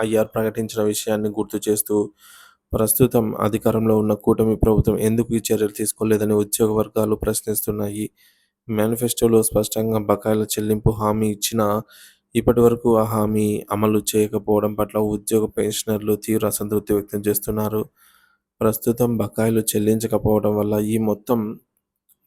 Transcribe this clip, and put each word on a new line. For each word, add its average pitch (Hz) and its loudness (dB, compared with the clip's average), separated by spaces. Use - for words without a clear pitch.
ఐఆర్ 110 0
ప్రకటించిన 110 -4
విషయాన్ని 107 -2
గుర్తు 104 -4
చేస్తూ, 104 0
ప్రస్తుతం 113 2
అధికారంలో 110 2
ఉన్న 107 2
కూటమి 110 2
ప్రభుత్వం 107 2
ఎందుకు 110 0
ఈ 117 2
చర్యలు 107 0
తీసుకోలేదని 107 0
ఉద్యోగ 104 2
వర్గాలు 107 0
ప్రశ్నిస్తున్నాయి. 104 -4
మేనిఫెస్టోలో 113 2
స్పష్టంగా 110 -2
బకాయిల 107 0
చెల్లింపు 107 -2
హామీ 107 0
ఇచ్చినా, 104 -2
ఇప్పటి 117 2
వరకు 117 4
ఆ 110 4
హామీ 107 0
అమలు 107 2
చేయకపోవడం 104 0
పట్ల 107 -4
ఉద్యోగ 107 0
పెన్షనర్లు 107 -2
తీవ్ర 107 -2
అసంతృప్తి 104 -2
వ్యక్తం 104 -2
చేస్తున్నారు. 107 -2
ప్రస్తుతం 117 0
బకాయిలు 110 0
చెల్లించకపోవడం 107 0
వల్ల 104 0
ఈ 107 0
మొత్తం 110 -2